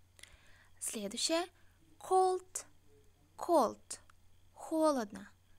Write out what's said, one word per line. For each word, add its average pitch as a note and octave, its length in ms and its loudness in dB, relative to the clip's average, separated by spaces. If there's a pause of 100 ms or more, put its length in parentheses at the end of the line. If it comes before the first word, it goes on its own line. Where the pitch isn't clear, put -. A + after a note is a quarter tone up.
(800)
Следующее. A#3+ 680 -4 (520)
Cold, F#4 640 0 (720)
cold, B3 640 0 (560)
холодно. B3+ 760 -2 (300)